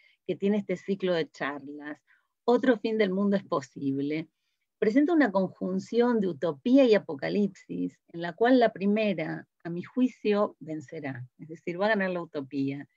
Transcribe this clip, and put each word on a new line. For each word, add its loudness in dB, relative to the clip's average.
que -4
tiene 0
este -4
ciclo -2
de -2
charlas, -10
Otro 4
fin -2
del 2
mundo 2
es -6
posible. -4
Presenta 2
una 4
conjunción 0
de 0
utopía 4
y 6
apocalipsis, -2
en -10
la -6
cual 4
la 4
primera, -2
a -10
mi -6
juicio, -2
vencerá, -10
es -18
decir, -10
va 0
a 2
ganar 0
la -4
utopía. -6